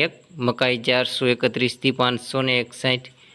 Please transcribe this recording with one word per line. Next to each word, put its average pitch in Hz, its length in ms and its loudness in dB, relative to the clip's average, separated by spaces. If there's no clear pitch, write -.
એક. 170 80 -4
મકાઈ 123 500 0
ચારસો 127 360 2
એકત્રીસથી 123 640 0
પાંચસો 123 420 -2
ને 131 180 0
એકસાઠ. 127 480 -4